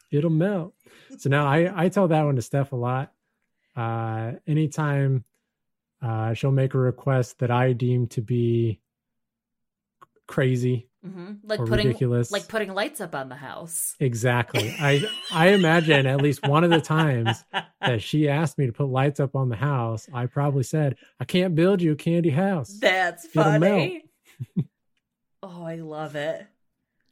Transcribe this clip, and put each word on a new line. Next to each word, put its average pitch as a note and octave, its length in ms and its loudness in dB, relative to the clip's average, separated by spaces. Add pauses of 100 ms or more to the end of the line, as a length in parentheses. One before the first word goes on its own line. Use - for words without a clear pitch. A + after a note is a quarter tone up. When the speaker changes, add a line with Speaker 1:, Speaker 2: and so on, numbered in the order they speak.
(120)
Speaker 1:
It'll D3 180 2
melt." E3+ 440 0 (440)
So - 120 -4
now C#3+ 180 2
I, E3+ 380 2
I F#3+ 40 2
tell F#3+ 180 2
that D#3 160 2
one C#3+ 140 0
to A#2 40 -2
Steph C#3 300 -4
a C3+ 60 -8
lot. B2+ 340 -4 (640)
Uh, A2+ 580 -4 (140)
anytime, C#3+ 800 0 (760)
uh, A2+ 320 -2
she'll C3+ 180 -2
make C3+ 240 0
a - 20 2
request B2+ 640 0
that B2 100 -2
I B2 240 2
deem B2 340 0
to - 140 -6
be A#2 580 0 (1500)
crazy B2+ 640 0 (160)
Speaker 2:
Mm-hmm. F#3 280 -14 (100)
Like G#3+ 160 -4
Speaker 1:
or A#2 80 -2
Speaker 2:
putting, G#3 200 2
Speaker 1:
ridiculous. A#2+ 440 0
Speaker 2:
like G3+ 160 -4
putting G#3 260 -4
lights G3+ 280 -4
up E3+ 120 -10
on C3+ 140 -8
the C3 80 -14
house. C#3+ 640 -10
Speaker 1:
Exactly. A#2+ 800 0
I, C#3+ 240 2 (300)
I E3+ 160 6
imagine D#3+ 560 6
at C#3 160 2
least C#3+ 260 0
one D3 160 4
of F3 60 4
the E3 100 6
times C#3 640 0 (200)
Speaker 2:
<laughs> - 180 -18
Speaker 1:
that A#2+ 200 0
she D3+ 280 0
asked C#3+ 280 -2
me C#3 100 0
to A#2 40 -4
put C#3+ 160 -4
lights C3+ 320 0
up C#3 160 -2
on C3+ 140 0
the A2+ 80 -4
house, A#2 560 -2
I B2 140 -4
probably C#3+ 360 0
said, D3 320 -2 (240)
"I C#3 60 -6
can't F#3 300 0
build F3+ 260 4
you E3 100 2
a D3 60 -2
candy E3+ 320 0
house. E3 500 -2
Speaker 2:
That's F#3 460 0
Speaker 1:
It'll D#3 340 4
melt." - 20 4
Speaker 2:
funny. G3 420 2 (520)
Speaker 1:
<laughs> D#3 140 -4 (760)
Speaker 2:
Oh, F3 200 -14
I E3 100 -10
love D#3 400 -10
it. D#3+ 320 -6 (640)